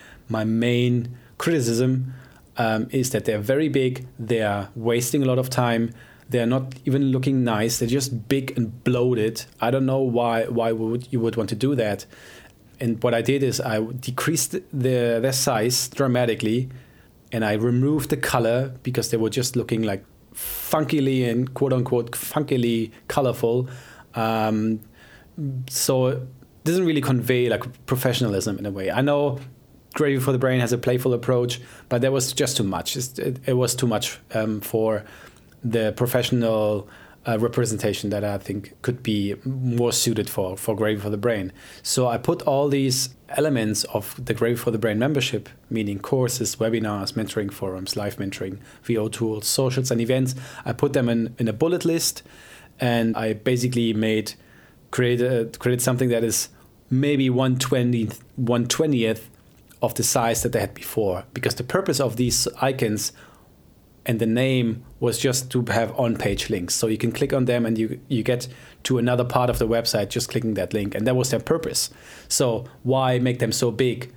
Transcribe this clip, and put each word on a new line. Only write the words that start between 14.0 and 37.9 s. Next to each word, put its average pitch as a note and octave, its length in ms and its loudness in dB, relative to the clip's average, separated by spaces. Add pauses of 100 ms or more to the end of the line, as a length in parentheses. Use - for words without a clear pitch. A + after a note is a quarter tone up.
the, B2 680 0
their C3 120 2
size B2 560 0
dramatically, B2 800 2 (600)
and A2+ 140 -2
I G#2+ 80 2
removed B2 560 2
the D3+ 80 0
color B2 560 2 (100)
because B2 280 -2
they A#2 80 2
were A2 100 2
just A#2+ 260 -2
looking, A2+ 280 0
like, G2 200 -2 (320)
funkily C3+ 960 0
and B2+ 220 0
quote C3 220 0
unquote B2 380 0
funkily A#2+ 800 0 (180)
colorful. B2 600 0 (460)
Um, A2 640 0 (880)
so C3 380 2
it - 580 -6
doesn't F3 220 2
really D#3 140 2
convey, B2 480 2
like, - 380 -4
professionalism G#2+ 720 0
in G2+ 80 -8
a G2+ 40 -4
way. F#2+ 200 -4
I G2+ 100 0
know C#3+ 380 2 (560)
Gravy C#3 260 2
for C3+ 120 2
the B2+ 60 2
Brain B2+ 220 2
has A#2+ 120 0
a A#2+ 60 2
playful B2 340 0
approach, B2 480 0 (280)
but A#2+ 140 0
that C3+ 100 4
was C3 200 0
just C#3 240 0
too A2+ 80 0
much. F#2 320 -4
It's, B2+ 220 -8
it, B2+ 280 -4
it C3 80 2
was B2 200 2
too B2+ 120 0
much, G#2+ 320 -2 (140)
um, G#2+ 280 -2
for A2 440 0 (600)
the A2 320 2
professional, A2+ 920 2 (380)
uh, A2+ 120 0
representation A2 720 0